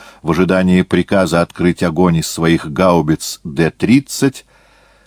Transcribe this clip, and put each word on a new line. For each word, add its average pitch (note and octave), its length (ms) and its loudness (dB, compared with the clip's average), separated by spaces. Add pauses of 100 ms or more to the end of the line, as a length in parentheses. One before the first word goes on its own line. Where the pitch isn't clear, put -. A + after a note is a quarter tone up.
(220)
в D#2 100 -4
ожидании F#2 500 2
приказа F2+ 580 0
открыть E2+ 420 -2
огонь F2 340 0
из D#2+ 100 -4
своих E2 440 -2
гаубиц E2+ 720 0
Д D#2+ 280 -2
тридцать, - 760 -2 (640)